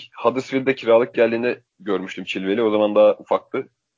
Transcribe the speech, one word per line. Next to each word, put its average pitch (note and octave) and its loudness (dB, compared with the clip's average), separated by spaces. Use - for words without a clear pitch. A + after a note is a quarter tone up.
Huddersfield'de C3 -2
kiralık A2+ 2
geldiğinde A#2 -2
görmüştüm F#2+ -6
Chilwell'i. G2 -4
O A2 2
zaman G#2 0
daha G#2 6
ufaktı. - -6